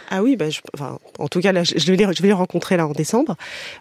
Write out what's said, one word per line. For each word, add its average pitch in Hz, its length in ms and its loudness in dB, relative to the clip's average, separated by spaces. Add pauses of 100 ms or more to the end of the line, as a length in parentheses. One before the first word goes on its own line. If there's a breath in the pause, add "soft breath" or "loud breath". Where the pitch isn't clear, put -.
(100)
Ah 190 120 0
oui, 262 140 2
bah, 156 140 -2
je, 147 100 -6 (140)
enfin, 135 240 -10 (200)
en 147 100 -4
tout 180 120 -2
cas, 190 120 4
là, 175 120 2
je, - 140 0
je 156 120 0
vais 185 60 4
les, 196 160 4
je 160 80 -2
vais 190 80 4
les 208 60 6
rencontrer 180 420 0
là 165 100 2
en 147 60 -4
décembre, 170 440 0 (440 loud breath)